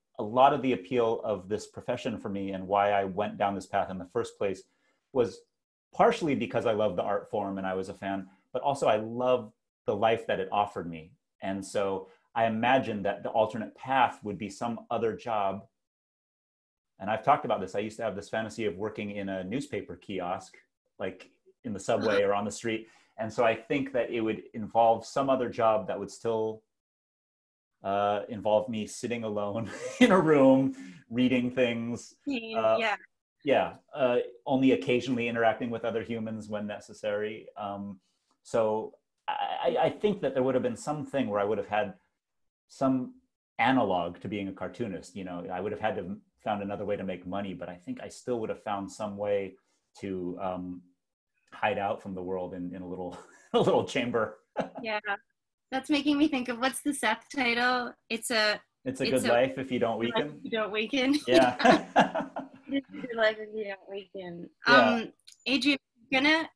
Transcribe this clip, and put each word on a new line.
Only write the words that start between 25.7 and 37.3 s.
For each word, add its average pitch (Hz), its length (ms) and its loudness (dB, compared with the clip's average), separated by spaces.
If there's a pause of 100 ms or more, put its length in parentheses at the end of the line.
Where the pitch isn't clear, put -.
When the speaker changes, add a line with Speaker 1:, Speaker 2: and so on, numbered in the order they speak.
Speaker 1:
that 98 120 -4
would 101 120 -6
still, 110 540 -4 (1200)
uh, 101 440 0
involve 107 400 2
me 107 200 -4
sitting 117 340 -6
alone 104 480 -4 (160)
<laughs> - 140 0
in 240 100 10
a 185 100 8
room, 135 540 8 (340)
reading 123 440 2
things. 117 640 -2 (120)
Speaker 2:
Hmm, 226 300 -4
Speaker 1:
Uh, 220 220 4
Speaker 2:
yeah. 214 180 0 (480)
Speaker 1:
yeah, 104 300 2 (200)
uh, 123 240 2 (260)
only 131 280 6
occasionally 120 560 0
interacting 117 420 2
with 113 140 -6
other 113 180 -2
humans 110 460 -6
when 104 180 -6
necessary. 104 800 -6 (100)